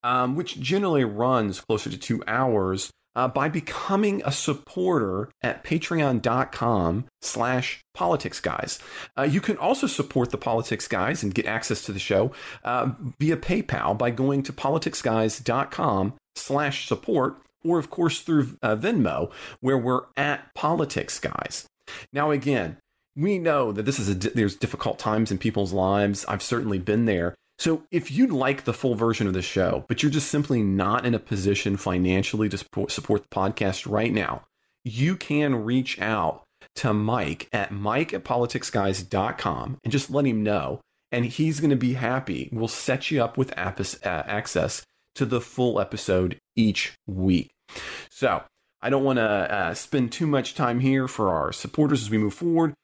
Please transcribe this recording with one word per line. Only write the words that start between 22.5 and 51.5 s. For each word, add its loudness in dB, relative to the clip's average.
we 2
know 2
that -4
this 0
is 0
a 2
di-, -2
there's 2
difficult -4
times 0
in -2
people's 0
lives. 2
I've -4
certainly -2
been 2
there. 0
So 0
if -2
you'd 4
like 0
the -2
full 0
version 2
of 0
the 0
show, 0
but 0
you're 4
just 0
simply 2
not 2
in 2
a 0
position 0
financially 2
to -2
support, -6
support 0
the -12
podcast 0
right 2
now, -2
you 0
can 0
reach 0
out -2
to 0
Mike 0
at -2
Mike 0
at -6
politicsguys 0
dot -2
com -4
and -2
just 0
let 2
him 2
know. 0
And 0
he's 0
gonna 4
be 2
happy. -2
We'll -2
set -2
you 2
up 0
with 0
apis-, -4
uh, -2
access -2
to 0
the 0
full 0
episode 0
each 2
week. 2
So 0
I -2
don't 2
wanna, 4
uh, 2
spend -2
too -2
much 0
time 0
here 2
for 0
our 2